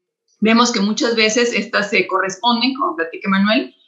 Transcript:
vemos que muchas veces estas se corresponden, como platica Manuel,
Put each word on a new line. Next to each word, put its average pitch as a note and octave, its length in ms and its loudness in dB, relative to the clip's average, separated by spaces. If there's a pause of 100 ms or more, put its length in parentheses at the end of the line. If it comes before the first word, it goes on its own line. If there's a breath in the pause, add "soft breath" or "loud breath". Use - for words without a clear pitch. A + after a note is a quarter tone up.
(420)
vemos A#3 300 4
que A3 80 -2
muchas G#3+ 360 0
veces A3 380 2
estas - 380 -2
se F#3+ 160 0
corresponden, A#3 680 -2
como - 220 -4
platica E3 340 -6
Manuel, G3+ 460 0 (120 soft breath)